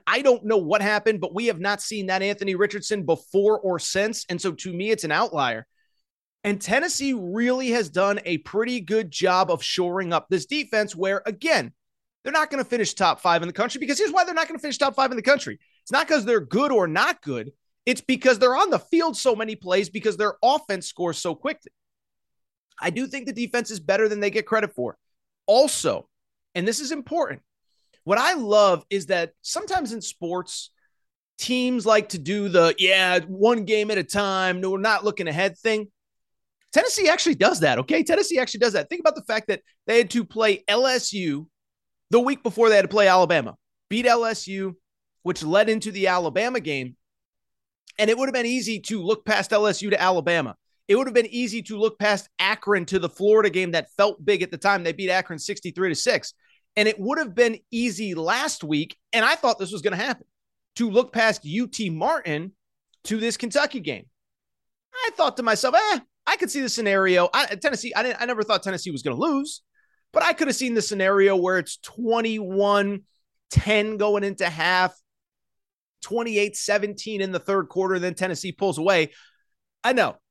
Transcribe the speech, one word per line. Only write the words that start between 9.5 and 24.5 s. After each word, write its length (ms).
of 120
shoring 500
up 160
this 160
defense 500
where, 300
again, 480
they're 80
not 200
gonna 120
finish 300
top 260
five 220
in 60
the 60
country 260
because 180
here's 140
why 120
they're 120
not 120
gonna 120
finish 180
top 180
five 160
in 60
the 60
country. 360
It's 100
not 160
'cause 160
they're 160
good 320
or 160
not 340
good. 300
It's 140
because 360
they're 160
on 160
the 100
field 360
so 180
many 220
plays 340
because 280
their 160
offense 440
scores 300
so 160
quickly. 380
I 120
do 180
think 180
the 60
defense 400
is 80
better 300
than 100
they 100
get 160
credit 300